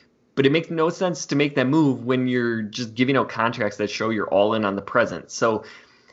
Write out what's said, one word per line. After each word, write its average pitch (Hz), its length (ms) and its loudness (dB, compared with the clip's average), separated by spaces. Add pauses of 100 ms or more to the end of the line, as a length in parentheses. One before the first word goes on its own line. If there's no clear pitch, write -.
(340)
But 135 120 2
it 139 80 4
makes 160 160 0
no 160 200 0
sense 175 380 -4
to 147 80 -2
make 143 200 2
that 127 120 0
move 135 380 2
when 127 200 0
you're 120 360 0
just 110 340 -8
giving 127 220 2
out 113 100 2
contracts 113 500 -2
that 104 120 -2
show 110 220 -4
you're 104 180 -2
all 104 240 4
in 110 100 0
on 98 140 0
the 98 40 -6
present. 98 480 -2
So 110 360 0 (480)